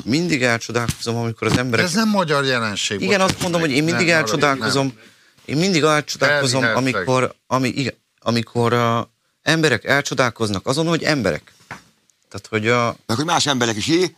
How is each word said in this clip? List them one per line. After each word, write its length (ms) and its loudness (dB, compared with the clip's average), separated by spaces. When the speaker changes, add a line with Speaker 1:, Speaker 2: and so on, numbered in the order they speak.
Speaker 1:
mindig 380 0
elcsodálkozom, 720 -2
amikor 300 -4
az 100 2
emberek 300 0
Speaker 2:
Ez 80 -4
nem 140 2
magyar 360 0
jelenség, 520 -2
Speaker 1:
Igen, 120 -2
Speaker 2:
bocsánat 220 2
Speaker 1:
azt 120 -4
mondom, 180 0
Speaker 2:
meg. 100 0
Speaker 1:
hogy 80 0
én 60 2
mindig 220 0
Speaker 2:
Nem, 100 4
Speaker 1:
elcsodálkozom, 720 0
Speaker 2:
nem. 180 -10
Speaker 1:
én 120 -6
mindig 260 2
elcsodálkozom, 800 2
Speaker 2:
Elvi 120 2
herceg. 200 0
Speaker 1:
amikor, 400 0
ami, 220 0
igen, 260 -4
amikor 540 0
a 380 0
emberek 420 2
elcsodálkoznak 800 0
azon, 200 0
hogy 160 0
emberek. 500 -2
Tehát, 180 -16
hogy 220 -2
a 280 0
Speaker 3:
Meg 100 0
hogy 100 -2
más 200 0
emberek 300 0
is, 100 -4
jé? 320 2